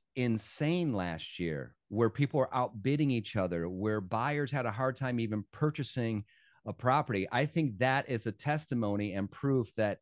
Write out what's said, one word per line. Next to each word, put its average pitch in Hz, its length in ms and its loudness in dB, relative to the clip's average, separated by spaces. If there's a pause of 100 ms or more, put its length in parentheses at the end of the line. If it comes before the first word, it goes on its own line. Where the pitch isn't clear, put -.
(140)
insane 147 800 0
last 87 460 -4
year, 76 360 -4 (140)
where 110 220 2
people 143 300 0
are - 140 0
outbidding 127 560 0
each 117 240 -2
other, 87 340 0
where 104 320 -2
buyers 127 520 -2
had 131 140 0
a 113 40 -2
hard 131 260 -2
time 123 220 -2
even 107 340 -2
purchasing 123 720 -2 (420)
a 113 60 -6
property. 123 600 2
I 131 140 2
think 147 320 0
that 131 320 2
is 117 160 -2
a 110 60 -4
testimony 104 840 0
and 98 160 -2
proof 135 460 0
that 104 260 2